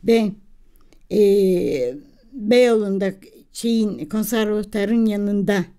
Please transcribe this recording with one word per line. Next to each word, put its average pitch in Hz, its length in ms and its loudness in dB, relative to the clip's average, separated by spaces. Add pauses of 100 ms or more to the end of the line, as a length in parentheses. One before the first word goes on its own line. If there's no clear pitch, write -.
Ve, 220 280 2 (800)
e, 202 800 2 (380)
Beyoğlu'nda 208 800 2 (380)
şeyin, 214 560 -2
konservatuarın 214 960 -2
yanında 202 580 -2 (140)